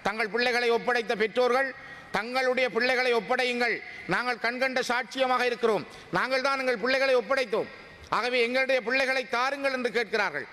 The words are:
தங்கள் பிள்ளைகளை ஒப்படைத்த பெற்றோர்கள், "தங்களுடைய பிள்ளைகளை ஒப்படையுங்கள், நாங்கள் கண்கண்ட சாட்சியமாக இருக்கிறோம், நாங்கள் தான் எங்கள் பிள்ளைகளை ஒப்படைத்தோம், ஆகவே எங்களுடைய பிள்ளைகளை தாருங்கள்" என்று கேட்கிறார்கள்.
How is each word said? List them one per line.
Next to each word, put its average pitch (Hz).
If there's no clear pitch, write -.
தங்கள் 220
பிள்ளைகளை 240
ஒப்படைத்த 233
பெற்றோர்கள், 247
"தங்களுடைய 247
பிள்ளைகளை 247
ஒப்படையுங்கள், 240
நாங்கள் 233
கண்கண்ட 254
சாட்சியமாக 254
இருக்கிறோம், 220
நாங்கள் 247
தான் 269
எங்கள் 254
பிள்ளைகளை 254
ஒப்படைத்தோம், 233
ஆகவே 240
எங்களுடைய 254
பிள்ளைகளை 262
தாருங்கள்" 269
என்று 247
கேட்கிறார்கள். 185